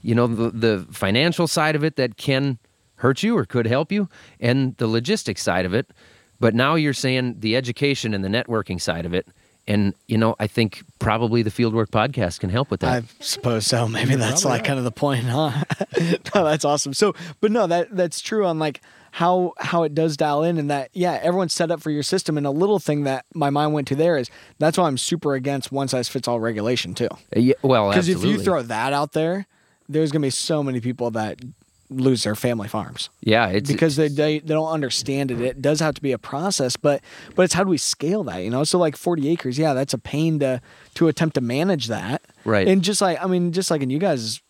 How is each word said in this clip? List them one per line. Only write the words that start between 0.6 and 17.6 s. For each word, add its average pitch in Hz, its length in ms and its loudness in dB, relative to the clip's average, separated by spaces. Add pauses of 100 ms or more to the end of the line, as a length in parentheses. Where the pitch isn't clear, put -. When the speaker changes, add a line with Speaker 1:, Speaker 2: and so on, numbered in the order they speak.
Speaker 1:
financial 151 560 0
side 156 280 0
of 147 80 0
it 156 120 -2
that 123 220 -2
can 135 420 0 (380)
hurt 131 260 2
you 233 120 2
or 143 80 2
could 117 220 -2
help 131 260 0
you, 202 160 0 (320)
and 127 380 0
the 117 80 -2
logistics 117 560 -2
side 90 240 0
of 90 80 -2
it. 123 160 -2 (500)
But 113 140 2
now 135 220 2
you're 147 180 0
saying 127 460 -2
the 107 160 0
education 127 580 -2
and 98 100 -2
the 95 60 -2
networking 107 500 -2
side 85 280 -4
of 85 80 -4
it. 85 120 -2 (400)
And, 104 280 2 (120)
you 117 120 0
know, 113 200 2
I 107 60 0
think - 380 -2 (160)
probably 117 420 2
the 107 80 0
Fieldwork 113 380 0
podcast 113 520 -2
can 92 120 -4
help 123 180 -2
with 95 120 -4
that. 127 220 0
Speaker 2:
I 117 40 -16 (120)
suppose 113 460 -2
so. 120 220 0
Maybe 120 240 0
Speaker 3:
You're 135 80 2
Speaker 2:
that's, 113 220 0
Speaker 3:
probably 127 160 2
Speaker 2:
like, 113 40 -2
Speaker 3:
right. 110 60 -4
Speaker 2:
kind 139 100 0
of 123 80 -4
the 117 60 -2
point, 131 340 -2
huh? 139 380 0 (320)
<laughs> 170 400 -2
No, 190 80 4
that's 151 220 0
awesome. 143 280 0
So, 196 220 0 (240)
but 208 120 2
no, 220 140 2